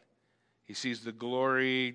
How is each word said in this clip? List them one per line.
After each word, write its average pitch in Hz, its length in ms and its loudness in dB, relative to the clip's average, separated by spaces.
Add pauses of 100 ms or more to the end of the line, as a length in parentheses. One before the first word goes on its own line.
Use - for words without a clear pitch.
(640)
He 104 100 -14
sees 117 300 -4
the 117 80 -6
glory 127 840 2